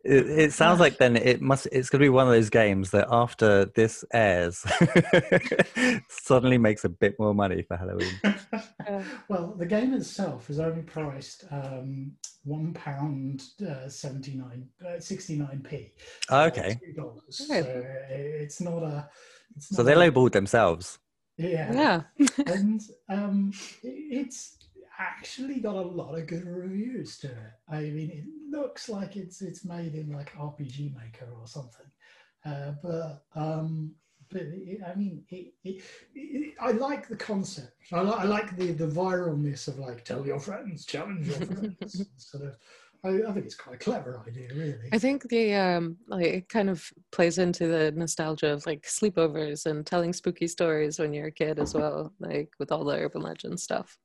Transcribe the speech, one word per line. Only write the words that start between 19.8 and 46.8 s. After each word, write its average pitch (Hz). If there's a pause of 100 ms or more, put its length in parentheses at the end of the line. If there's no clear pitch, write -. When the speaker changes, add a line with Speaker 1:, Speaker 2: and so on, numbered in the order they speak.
Speaker 3:
not 139
Speaker 1:
they 175
Speaker 3:
a 156
Speaker 1:
lowballed 127
themselves. 95 (400)
Speaker 3:
Yeah. 180 (160)
Speaker 2:
Yeah. 285 (200)
<laughs> -
Speaker 3:
And, 208 (260)
um, 196 (300)
i-, 233 (220)
it's - (420)
actually 254
got 208
a 190
lot 175
of 160
good 175
reviews 190
to 143
it. 120 (340)
I 151
mean, 151
it 170 (320)
looks 277
like 196
it's, 185
it's 175
made 170
in, 151
like, 143
R 147
P 147
G 139
Maker 117 (140)
or 117
something. 127 (600)
Uh, 143 (100)
but, 165 (120)
um, 156 (360)
but 185
it, 190
I 180
mean, 196
it, 180 (100)
it, 190 (320)
it, 285
I 247
like 277
the 220
concept. - (200)
I 175
li-, 214
I 190
like 208
the, 175
the 160
viralness 160
of, 131
like, 123
"Tell 131
your 143
friends, 196
challenge 170
your 143
friends." 190
Speaker 2:
<laughs> -
Speaker 3:
Sort -
of, 139 (480)
I, 190
I 208
think 190
it's -
quite 127
a -
clever 127
idea, 123
really. 143
Speaker 2:
I 220
think 262
the, 226
um, 175 (100)
like, 180
it 180
kind 202
of 165 (240)